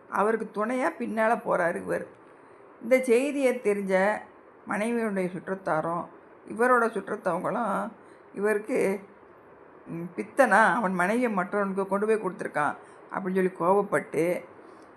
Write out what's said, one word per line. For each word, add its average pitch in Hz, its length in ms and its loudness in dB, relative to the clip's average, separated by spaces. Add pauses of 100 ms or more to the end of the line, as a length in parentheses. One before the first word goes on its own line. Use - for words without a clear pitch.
அவருக்கு 214 560 0
துணையா 254 240 -2 (100)
பின்னால 220 460 0
போறாரு 180 300 0
இவர். 175 320 -4 (760)
இந்த 254 160 4
செய்தியை 254 640 2
தெரிஞ்ச 202 540 2 (500)
மனைவியுடைய 208 640 -2
சுற்றத்தாரும் 170 760 -4 (440)
இவரோட 233 380 4
சுற்றத்தவங்களும் 196 1040 -4 (420)
இவருக்கு, 208 640 0 (880)
ம், 165 160 -8 (120)
பித்தனா 208 580 4
அவன் 190 200 0
மனைவியை 208 420 0
மற்றவனுக்கு 190 520 -2
கொண்டு 202 180 0
போய் 220 100 2
கொடுத்துருக்கான் 175 600 -2 (360)
அப்படின்னு 185 240 -4
சொல்லி 185 240 2
கோபப்பட்டு, 170 840 2 (540)